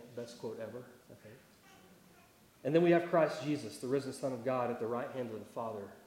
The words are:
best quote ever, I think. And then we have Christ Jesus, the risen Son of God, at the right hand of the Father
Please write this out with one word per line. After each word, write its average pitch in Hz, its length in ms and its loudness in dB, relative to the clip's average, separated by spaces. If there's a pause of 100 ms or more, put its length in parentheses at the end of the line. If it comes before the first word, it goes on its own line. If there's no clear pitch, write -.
(160)
best 120 220 -12
quote 113 220 -8
ever, 113 220 -10 (280)
I - 120 -18
think. 110 120 -18 (1300)
And 139 120 0
then 165 80 8
we 170 100 8
have 170 180 4
Christ 156 320 4
Jesus, 131 360 -4
the 127 100 -6
risen 131 240 0
Son 131 200 -4
of 117 120 -8
God, 127 260 0
at 120 100 -4
the 117 60 -2
right 120 280 -4
hand 123 180 -4
of 107 60 -8
the 101 160 -14
Father 113 280 -6 (240)